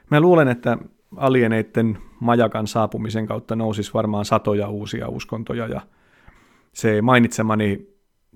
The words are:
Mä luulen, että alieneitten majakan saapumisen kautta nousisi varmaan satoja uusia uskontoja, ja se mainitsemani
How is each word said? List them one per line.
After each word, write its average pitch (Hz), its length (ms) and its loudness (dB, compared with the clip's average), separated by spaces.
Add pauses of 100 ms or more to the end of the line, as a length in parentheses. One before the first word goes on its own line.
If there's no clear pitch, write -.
(100)
Mä 147 100 4
luulen, 165 280 6
että 120 300 -2 (380)
alieneitten 113 800 0 (220)
majakan 117 460 2
saapumisen 107 600 -4
kautta 110 300 -6
nousisi 107 380 -4
varmaan 107 300 -2
satoja 104 440 0
uusia 107 400 -8
uskontoja, 120 580 -8
ja - 140 -8 (920)
se 107 300 0
mainitsemani 110 840 2 (480)